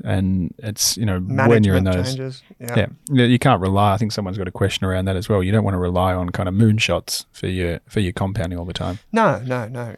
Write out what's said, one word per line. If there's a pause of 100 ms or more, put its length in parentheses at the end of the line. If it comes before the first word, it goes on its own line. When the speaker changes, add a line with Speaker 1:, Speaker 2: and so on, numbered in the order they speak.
Speaker 1:
and
it's,
you
know,
when
you're
in
Speaker 2:
Management
Speaker 1:
those
Speaker 2:
changes. (180)
Yeah.
Speaker 1:
Yeah. (260)
You,
you
can't
rely.
I
think
someone's
got
a
question
around
that
as
well.
You
don't
wanna
rely
on
kind
of
moonshots
for
your,
for
your
compounding
all
the
time. (140)
Speaker 2:
No,
no,
no.